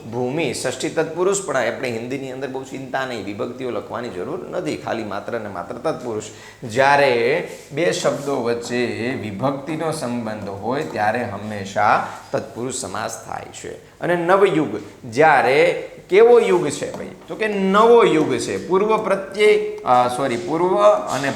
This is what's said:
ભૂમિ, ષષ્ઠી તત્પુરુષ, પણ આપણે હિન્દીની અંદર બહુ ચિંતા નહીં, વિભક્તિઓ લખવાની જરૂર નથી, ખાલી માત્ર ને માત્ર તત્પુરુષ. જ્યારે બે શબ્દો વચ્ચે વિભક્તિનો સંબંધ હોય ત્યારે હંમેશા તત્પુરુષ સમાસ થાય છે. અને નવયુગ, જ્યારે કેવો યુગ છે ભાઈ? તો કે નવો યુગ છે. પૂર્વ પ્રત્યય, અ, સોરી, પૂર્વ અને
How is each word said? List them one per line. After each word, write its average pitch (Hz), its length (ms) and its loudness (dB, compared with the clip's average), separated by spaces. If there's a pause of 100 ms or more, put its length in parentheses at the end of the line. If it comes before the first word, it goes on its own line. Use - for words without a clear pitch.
(120)
ભૂમિ, 127 420 -2
ષષ્ઠી 131 360 -4
તત્પુરુષ, 160 560 0
પણ 139 120 -2
આપણે 120 340 -2
હિન્દીની 127 400 -6
અંદર 131 160 -8
બહુ 131 160 -8
ચિંતા 131 420 -6
નહીં, 117 200 -8
વિભક્તિઓ 120 460 -6
લખવાની 110 380 -8
જરૂર 104 400 -8
નથી, 156 280 -6
ખાલી 110 260 -6
માત્ર 104 360 -8
ને 104 100 -8
માત્ર 95 260 -10
તત્પુરુષ. 120 480 -6 (400)
જ્યારે 135 840 2 (240)
બે 165 200 0
શબ્દો 143 440 -2
વચ્ચે 120 840 -2
વિભક્તિનો 139 720 -4
સંબંધ 110 580 -6
હોય 107 340 -4
ત્યારે 110 400 -2
હંમેશા 104 840 0 (240)
તત્પુરુષ 127 440 -6
સમાસ 101 500 -8
થાય - 200 -10
છે. - 540 -16
અને 170 160 0
નવયુગ, 170 640 2 (300)
જ્યારે 139 800 4 (200)
કેવો 233 300 8
યુગ 185 300 2
છે - 280 -6
ભાઈ? - 120 -10 (180)
તો 165 80 -12
કે 220 120 -4
નવો 208 560 6
યુગ 151 340 4
છે. 101 300 -4
પૂર્વ 208 300 2
પ્રત્યય, 208 800 2
અ, 123 300 4
સોરી, 120 300 -2
પૂર્વ 180 460 0
અને 139 520 2